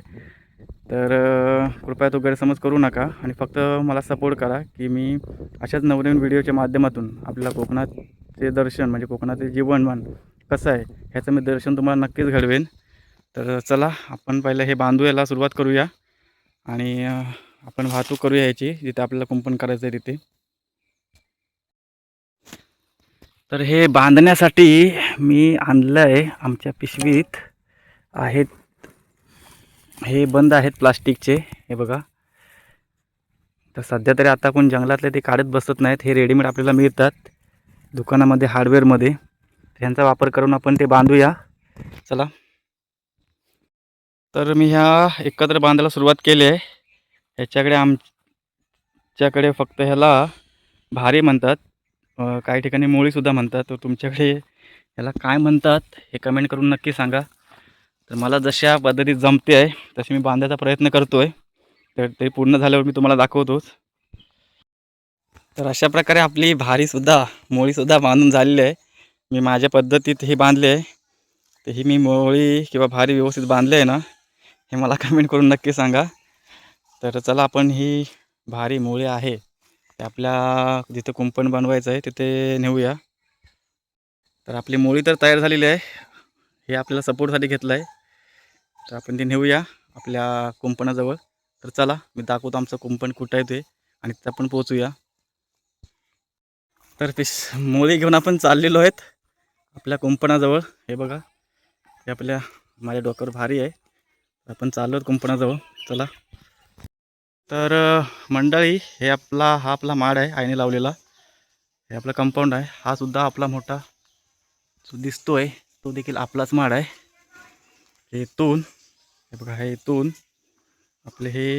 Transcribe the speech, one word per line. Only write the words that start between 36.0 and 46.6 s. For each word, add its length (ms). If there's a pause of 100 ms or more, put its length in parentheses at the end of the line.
हे 100
रेडीमेड 320
आपल्याला 260
मिळतात 400 (840)
दुकानामध्ये, 540
हार्डवेअरमध्ये, 640 (720)
ह्यांचा 240
वापर 260
करून 240
आपण 260
ते 60
बांधूया. 480 (760)
चला. 140 (2000)
तर 180
मी 160
ह्या 540
एकत्र 340
बांधायला 320
सुरुवात 260 (100)
केली 180
आहे. 120 (840)